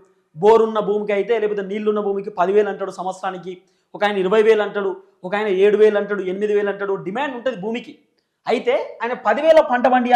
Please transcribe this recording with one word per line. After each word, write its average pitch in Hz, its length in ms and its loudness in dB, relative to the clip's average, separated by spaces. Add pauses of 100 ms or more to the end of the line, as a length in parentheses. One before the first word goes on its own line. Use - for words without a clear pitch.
(360)
బోరున్న 220 440 4
భూమికి 208 320 -2
అయితే, 202 260 0
లేకపోతే 208 240 -2
నీళ్లున్న 208 380 -4
భూమికి 196 300 -4
పదివేలు 202 380 0
అంటాడు 190 220 -8
సంవత్సరానికి, 185 640 -10 (400)
ఒక 180 100 -4
ఆయన 202 180 0
ఇరవై 196 200 2
వేలు 214 200 4
అంటాడు, 196 280 -4 (340)
ఒక 180 120 -12
ఆయన 214 140 -2 (140)
ఏడు 208 120 6
వేలు 208 220 6
అంటాడు, 202 240 -4
ఎనిమిది 202 320 -2
వేలు 202 180 0
అంటాడు, 196 220 -4 (100)
డిమాండ్ 254 320 -6
ఉంటుంది 233 200 -6
భూమికి. 226 360 -8 (540)
అయితే 247 280 0 (280)
ఆయన 240 120 -4 (120)
పదివేల 311 340 4 (100)
పంట 247 220 2
పండి 240 240 2